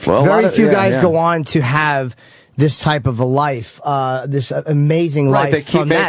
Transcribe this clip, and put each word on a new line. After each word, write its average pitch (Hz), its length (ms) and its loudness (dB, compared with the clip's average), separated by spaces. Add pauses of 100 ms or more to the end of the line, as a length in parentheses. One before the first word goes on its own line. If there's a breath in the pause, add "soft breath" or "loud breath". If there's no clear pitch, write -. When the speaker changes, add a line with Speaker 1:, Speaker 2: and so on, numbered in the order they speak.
Speaker 1:
Well, 104 160 2
a - 20 4
Speaker 2:
Very 190 120 4
Speaker 1:
lot 220 100 4
of, - 100 0
Speaker 2:
few 226 120 4
Speaker 1:
yeah, - 60 4
Speaker 2:
guys 196 220 2
Speaker 1:
yeah. - 60 0
Speaker 2:
go 170 140 2
on 165 300 0
to 160 160 -2
have 139 540 -2 (400 soft breath)
this 143 220 0
type 151 300 -2
of 117 120 -4
a 127 60 2
life, 131 580 -2
uh, 131 440 -4
this, 139 240 -4
uh, 143 160 -4
amazing 147 640 0
Speaker 1:
Right, 139 140 2
Speaker 2:
life 143 80 -2
Speaker 1:
they 151 100 -2
keep 156 180 -2
Speaker 2:
from 151 80 -2
that. 160 200 2